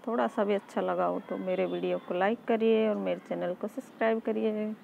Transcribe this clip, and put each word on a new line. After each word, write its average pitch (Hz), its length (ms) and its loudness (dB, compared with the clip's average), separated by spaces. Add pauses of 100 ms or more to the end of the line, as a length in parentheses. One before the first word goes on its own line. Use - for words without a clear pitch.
थोड़ा 233 200 2
सा 220 180 0
भी 202 100 2
अच्छा 202 260 -2
लगा 180 240 0
हो 180 160 0
तो 190 180 -8
मेरे 185 280 0
वीडियो 180 320 -2
को - 160 -6
लाइक 196 300 0
करिए 220 440 4
और 208 100 2
मेरे 185 300 -2
चैनल 175 260 -2
को 208 140 -6
सब्सक्राइब 226 520 -2
करिए। 214 460 -2 (180)